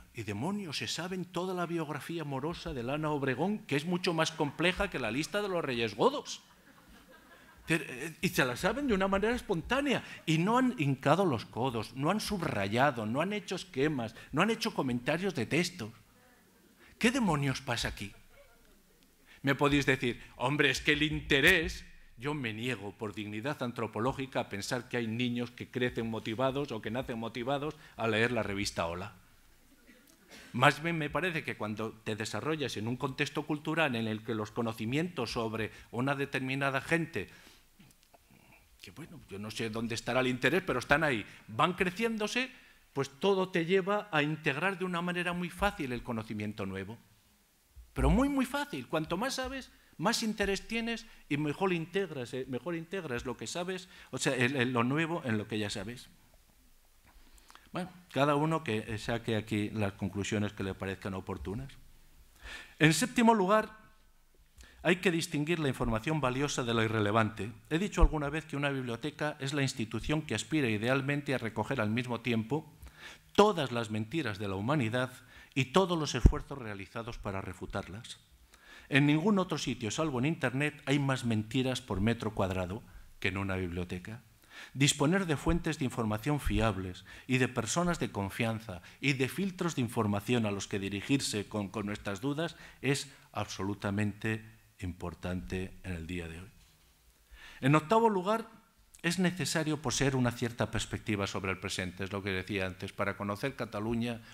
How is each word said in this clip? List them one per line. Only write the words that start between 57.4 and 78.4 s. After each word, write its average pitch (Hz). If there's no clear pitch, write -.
Bueno, 175
cada 143
uno 160
que, 110
eh, 113
saque 117
aquí 104
las 104
conclusiones 101
que -
le 95
parezcan 95
oportunas. 95
En 160
séptimo 226
lugar, 214
hay 180
que 185
distinguir 160
la 151
información 123
valiosa 131
de 117
la 113
irrelevante. 107
He 156
dicho 185
alguna 147
vez 151
que 156
una 143
biblioteca 139
es 135
la 143
institución 120
que 131
aspira 135
idealmente 135
a 123
recoger 113
al 107
mismo 120
tiempo 120
todas 175
las 117
mentiras 110
de 104
la 98
humanidad 127
y 135
todos 180
los 151
esfuerzos 139
realizados 107
para 98
refutarlas. 92